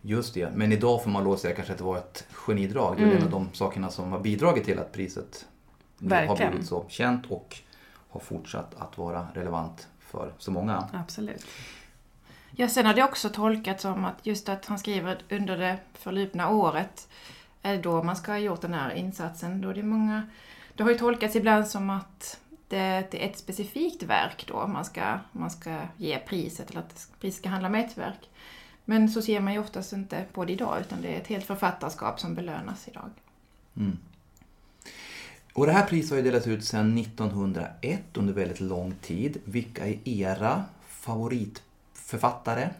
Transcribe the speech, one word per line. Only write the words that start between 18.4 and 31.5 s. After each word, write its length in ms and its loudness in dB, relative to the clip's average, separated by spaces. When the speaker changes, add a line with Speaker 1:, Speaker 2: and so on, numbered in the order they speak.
Speaker 3:
den 120 -4
här 200 -2
insatsen. 680 -4
Då 80 -4
är 40 -4
det 100 -4
många, 440 2
det 80 0
har 80 8
ju 60 6
tolkats 380 2
ibland 320 6
som 220 -2
att 500 -6
det, 440 0
det 140 -4
är 40 -2
ett 80 -10
specifikt 680 -4
verk 440 0
då 200 -2
man 180 -4
ska, 340 -2
man 200 -6
ska 260 -8
ge 220 -4
priset, 500 -6
eller 100 -8
att 280 -14
priset 180 -6
ska 100 -6
handla 180 -2
om 80 0
ett 220 -2
verk. 320 -10
Men 240 6
så 120 0
ser 180 2
man 140 2
ju 60 0
oftast 340 -6
inte 300 -6
på 120 -4
det 80 -2
idag, 280 -2
utan 200 -6
det 140 -4
är 60 -4
ett 60 -14
helt 180 -4
författarskap 720 -2